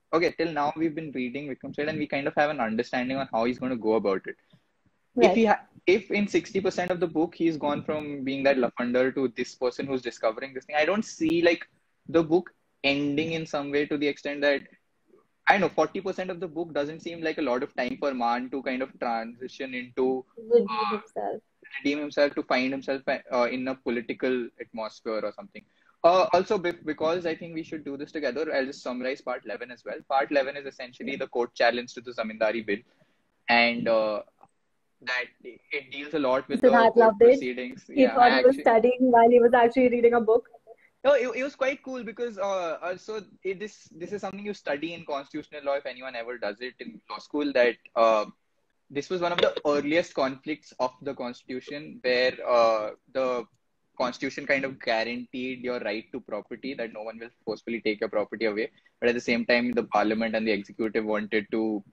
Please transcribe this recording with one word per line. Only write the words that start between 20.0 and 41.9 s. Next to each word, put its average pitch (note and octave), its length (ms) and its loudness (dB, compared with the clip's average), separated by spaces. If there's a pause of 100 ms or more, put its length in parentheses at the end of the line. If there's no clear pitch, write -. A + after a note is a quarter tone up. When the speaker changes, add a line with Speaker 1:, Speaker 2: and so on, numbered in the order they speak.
Speaker 2:
Redeem A#3 320 2
Speaker 1:
uh, G#3+ 280 -2
Speaker 2:
himself. G#3 440 -10 (360)
Speaker 1:
redeem C#3+ 220 -2
himself, D3 360 0
to D3 80 -4
find C3 280 0
himself, C3+ 360 -6
uh, B2 420 0
in B2+ 200 -4
a C3 60 -6
political B2 760 -4 (100)
atmosphere A2 640 -8
or G#2 80 -6
something. G#2 320 -18 (400)
Uh, F3 280 6
also, F#3+ 280 2
be-, F3 260 -4
because E3 400 -2
I E3 80 -2
think E3 220 -12
we D#3+ 80 -8
should D3+ 200 -12
do C#3 140 -10
this D3 140 -14
together, D3 420 -4
I'll C3+ 120 0
just C#3 180 -12
summarize B2+ 380 -6
part B2+ 240 -8
eleven A2+ 260 -12
as A#2+ 120 -20
well. G#2+ 140 -10 (100)
Part C#3 220 0
eleven C#3 280 0
is C#3 100 -12
essentially B2+ 480 -10
the C3 120 -6
court A#2+ 280 -4
challenge A#2+ 400 0
to B2+ 60 -12
the B2 100 -14
Zamindari A2 520 -2
bill, G#2+ 160 -2 (680)
and, A#2 380 4
uh, A2 340 0 (800)
that B2+ 260 -4 (180)
it C3 480 -12
deals C#3+ 240 -10
a D#3 40 0
lot C3+ 300 0
with C#3+ 100 -2
the C4 100 6
Speaker 2:
Siddharth A3+ 240 6
Speaker 1:
court - 40 6
Speaker 2:
loved A3+ 240 6
it. A#3 40 10
Speaker 1:
proceedings. A#3+ 600 4
Speaker 2:
He - 160 0
Speaker 1:
Yeah, A#3+ 140 6
Speaker 2:
thought B3 160 8
Speaker 1:
I B3+ 80 4
Speaker 2:
he B3+ 60 2
was C4 100 8
Speaker 1:
actually C#4 80 -10
Speaker 2:
studying B3 480 4
while A#3 180 8
he A#3+ 100 8
was A#3 140 6
actually B3 360 6
reading A#3 260 4
a A#3 60 4
book. A3 280 2 (540)
Speaker 1:
No, C4+ 100 6
it, B3 220 0
it B3+ 80 -4
was C#4 120 -6
quite C4+ 280 -4
cool B3+ 200 -10